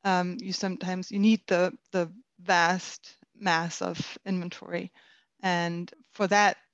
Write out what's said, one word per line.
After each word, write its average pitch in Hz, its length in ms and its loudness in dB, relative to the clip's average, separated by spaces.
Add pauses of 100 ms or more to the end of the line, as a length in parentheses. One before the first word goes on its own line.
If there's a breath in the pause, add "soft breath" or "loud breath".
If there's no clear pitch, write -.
um, 180 360 0
you 190 120 -8
sometimes, 185 580 -6
you 202 80 -4
need 220 280 6
the, 180 260 2 (200)
the 175 180 -2 (300)
vast 175 760 0 (220)
mass 170 440 -2
of - 440 -6
inventory. 180 640 -6 (540 soft breath)
And 175 480 -2 (180)
for 208 160 -2
that 202 300 4 (180)